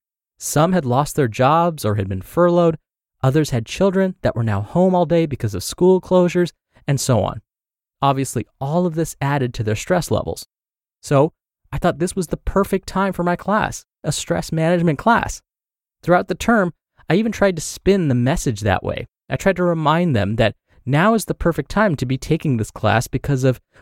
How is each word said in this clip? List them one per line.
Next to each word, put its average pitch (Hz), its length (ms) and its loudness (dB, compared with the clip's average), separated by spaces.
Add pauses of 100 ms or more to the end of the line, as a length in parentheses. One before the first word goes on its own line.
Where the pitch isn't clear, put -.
(380)
Some 170 360 0
had 170 100 0
lost 127 320 0
their 143 100 2
jobs 147 600 2
or 107 80 0
had 104 120 -2
been 95 140 -6
furloughed. 175 560 2 (460)
Others 143 280 2
had 117 160 -2
children 190 560 0
that - 120 0
were 120 80 -4
now 104 200 0
home 180 320 2
all 175 100 2
day 165 220 2
because 117 280 -4
of 90 80 -6
school 185 380 2
closures, 175 520 2 (340)
and 135 120 0
so 113 240 2
on. 104 200 -6 (580)
Obviously, 135 460 -2 (120)
all 160 280 -2
of 165 80 -2
this 160 260 -4
added 139 320 -2
to - 100 -6
their 107 140 -2
stress - 340 -2
levels. - 360 -4 (560)
So, 147 320 2 (360)
I - 60 -8
thought 165 220 0
this 175 180 -4
was 180 120 -4
the - 100 -6
perfect - 500 -2
time 190 240 -2
for 180 100 -6
my 175 140 0
class, - 480 -4 (180)
a 165 80 -4
stress - 420 -4
management 165 460 0
class. - 440 0 (600)
Throughout 180 260 2
the 180 60 -2
term, 196 380 0 (380)
I 160 60 4
even 220 140 0
tried 190 260 0
to 156 60 -8
spin 185 460 0
the 131 60 2
message 123 480 0
that 101 200 0
way. - 240 -6 (220)
I - 80 -4
tried 190 200 0
to 180 80 0
remind 165 520 2
them 101 200 0
that 110 200 0 (300)
now 156 260 2
is 226 140 0
the 156 80 -4
perfect 160 360 -2
time 202 260 0
to 127 100 -4
be 127 100 -2
taking 151 400 -2
this 107 140 -4
class 107 360 0
because 135 380 -2
of 131 160 2 (220)